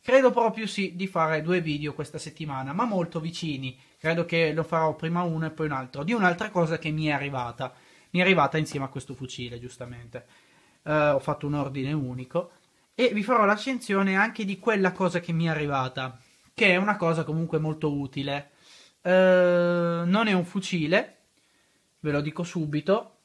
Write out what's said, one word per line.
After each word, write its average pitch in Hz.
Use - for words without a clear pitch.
Credo 254
proprio 220
sì 190
di 185
fare 160
due 175
video 147
questa 147
settimana, 139
ma 208
molto 175
vicini. 147
Credo 165
che 165
lo 156
farò 160
prima 170
uno 160
e 156
poi 156
un 147
altro, 131
di 185
un'altra 208
cosa 165
che 156
mi 156
è 151
arrivata. 135
Mi 175
è -
arrivata 160
insieme 147
a -
questo 135
fucile, 120
giustamente. 120
Eh, 151
ho 139
fatto 147
un 147
ordine 139
unico. 131
E 240
vi 208
farò 226
la 202
recensione 202
anche 220
di 190
quella 196
cosa 175
che 170
mi 165
è 170
arrivata, 139
che 202
è 180
una 202
cosa 165
comunque 156
molto 156
utile. 139
Eh, 175
non 208
è 208
un 180
fucile, 180
ve 151
lo 147
dico 151
subito 165